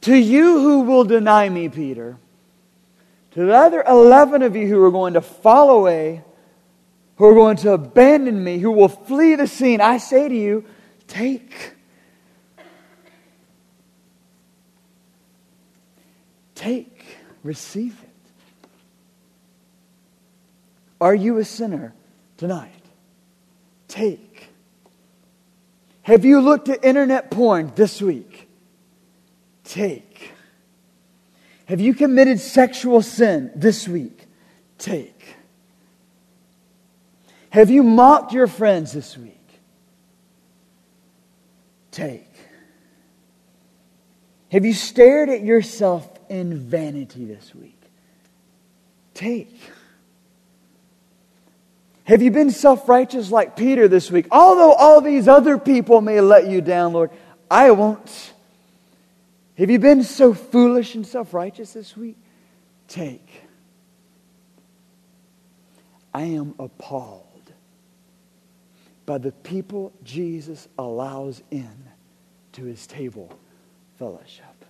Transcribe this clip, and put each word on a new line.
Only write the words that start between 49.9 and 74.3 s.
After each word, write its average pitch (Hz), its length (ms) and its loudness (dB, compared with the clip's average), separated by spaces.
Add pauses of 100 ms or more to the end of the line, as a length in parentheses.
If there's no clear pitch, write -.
Have 214 180 2
you 247 100 0
been 285 200 0
self-righteous 254 800 0
like 208 240 -4
Peter 247 320 0
this 180 240 0
week? 175 200 -4
"Although 339 420 6
all 302 260 6
these 277 300 -2
other 277 280 4
people 233 440 0
may 214 180 -2
let 196 280 4
you 190 120 -4
down, 175 320 -4
Lord, 165 200 -4 (380)
I 262 220 4
won't." 208 600 -4 (1200)
Have 185 120 -4
you 247 80 0
been 262 260 4
so 247 300 0
foolish 240 640 -2
and 220 100 -14
self-righteous 196 680 -14
this 214 220 -20
week? 220 220 -20 (680)
Take. - 560 -18 (2750)
I 143 100 -14
am 156 340 -12
appalled 120 960 -20 (1500)
by 143 140 -12
the 131 120 -12
people 190 600 -16 (100)
Jesus 156 640 -16 (120)
allows 131 720 -14
in 127 380 -18 (640)
to 131 100 -20
his 120 240 -20
table 110 500 -20 (600)
fellowship. - 720 -20